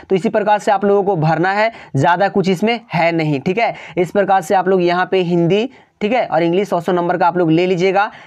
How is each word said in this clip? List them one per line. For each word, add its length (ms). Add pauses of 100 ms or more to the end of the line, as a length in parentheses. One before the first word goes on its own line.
(100)
तो 60
इसी 120
प्रकार 300
से 120
आप 140
लोगों 180
को 140
भरना 360
है, 200 (240)
ज़्यादा 320
कुछ 200
इसमें 320 (140)
है 180
नहीं, 280
ठीक 180
है। 160 (240)
इस 120
प्रकार 300
से 140
आप 140
लोग 140
यहाँ 280
पे 80
हिंदी, 520 (300)
ठीक 120
है, 140
और 160
इंग्लिश 260
सौ 120
सौ 120
नंबर 240
का 100
आप 100
लोग 140
ले 160
लीजिएगा। 460 (140)